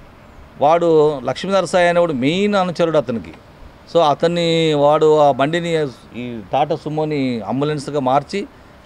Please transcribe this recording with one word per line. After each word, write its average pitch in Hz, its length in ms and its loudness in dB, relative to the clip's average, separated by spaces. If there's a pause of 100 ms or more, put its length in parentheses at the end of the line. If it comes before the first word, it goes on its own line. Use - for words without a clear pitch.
(600)
వాడు 151 600 2
లక్ష్మీ 131 320 -6
నరసయ్య 180 360 2
అనేవాడు 175 240 2
మెయిన్ 170 420 0
అనుచరుడు 175 440 0
అతనికి. 113 340 -6 (600)
So 170 60 4
అతన్ని 165 760 0
వాడు 151 440 4
ఆ 143 140 4
బండిని 160 540 -2 (340)
ఈ 120 200 -10 (120)
టాటా 147 240 0
సుమోని 147 640 -4
అంబులెన్స్గా 143 600 -4
మార్చి 143 460 -2 (400)